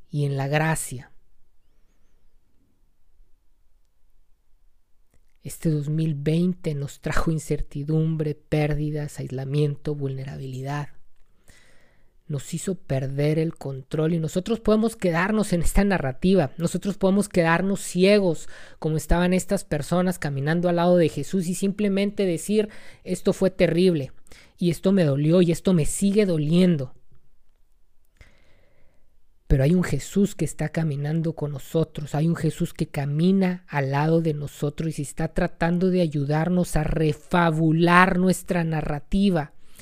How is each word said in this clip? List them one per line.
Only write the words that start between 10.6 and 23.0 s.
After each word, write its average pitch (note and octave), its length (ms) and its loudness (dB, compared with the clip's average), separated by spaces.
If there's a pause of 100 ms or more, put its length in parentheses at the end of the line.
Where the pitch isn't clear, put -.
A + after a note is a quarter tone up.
Nos C#3+ 260 -8
hizo F3+ 220 -6
perder C#3 640 -2
el D#3+ 160 -2
control D3+ 580 -4
y E3+ 60 0
nosotros F#3 400 -2
podemos A3 360 2
quedarnos F#3+ 560 0
en F3 120 2
esta - 200 4
narrativa, F3 760 2
nosotros F3 400 -4
podemos G3 300 2
quedarnos F3+ 540 2
ciegos F#3 680 2 (300)
como D#3 200 -2
estaban F3 360 2
estas F#3 320 0
personas F3+ 540 -2
caminando D3+ 500 0
al F3 60 2
lado F3 200 4
de E3 140 6
Jesús D#3+ 380 -2
y F3+ 80 -2
simplemente G3+ 720 0
decir, G#3 440 0 (340)